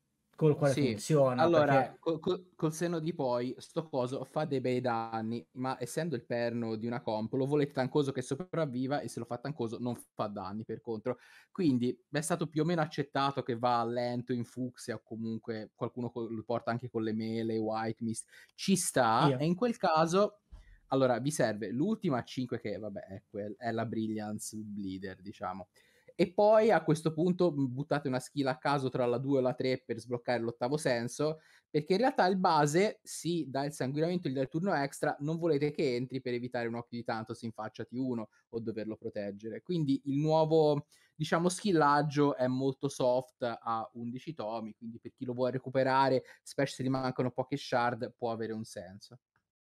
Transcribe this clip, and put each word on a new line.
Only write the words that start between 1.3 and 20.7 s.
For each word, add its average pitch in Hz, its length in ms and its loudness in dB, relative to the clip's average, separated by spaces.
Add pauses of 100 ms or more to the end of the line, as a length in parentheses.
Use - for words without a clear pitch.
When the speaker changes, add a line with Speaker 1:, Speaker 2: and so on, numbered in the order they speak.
Speaker 2:
Allora, 156 320 6
Speaker 1:
perché - 240 2
Speaker 2:
co-, 160 180 0
co-, 180 280 -2 (100)
col 156 180 0
senno 170 240 -2
di 160 160 -2
poi, 123 460 -2
sto - 280 -6
coso 127 360 -2
fa 156 220 -4
dei 135 160 -2
bei 123 200 0
danni, 113 640 -2 (120)
ma 131 220 -4
essendo 156 360 -2
il 117 100 -6
perno 117 500 -2
di 107 120 -4
una 120 160 -4
comp, 110 300 -2
lo 135 120 0
volete 143 260 2
tancoso 143 400 0
che 131 120 -4
sopravviva, 139 760 -4
e 117 80 -8
se - 100 -10
lo 117 60 -6
fa 120 120 -6
tancoso 117 420 -6
non 120 160 -2 (200)
fa 117 100 -2
danni, 104 400 -6
per 110 160 -8
contro. 117 380 -4 (320)
Quindi 127 440 2 (140)
è 147 120 -2
stato 165 260 -2
più 156 160 0
o - 20 -2
meno 170 160 2
accettato 139 640 -2
che 120 160 -4
va 120 260 2
lento 123 480 -2
in 120 100 -2
fucsia, 120 520 -8
o 107 80 -12
comunque 113 720 -8
qualcuno 120 340 -6
co-, 117 180 -6
lo 110 160 -8
porta 117 280 -2
anche 120 180 -4
con 113 140 -2
le 110 100 0
mele, 113 460 -2
White 110 440 -4
Mist, 110 240 -4 (280)
ci - 200 2
sta, 127 540 4
Speaker 1:
Io. 131 80 2
Speaker 2:
e 139 80 0
in 170 80 4
quel 226 240 0
caso, 170 640 2 (540)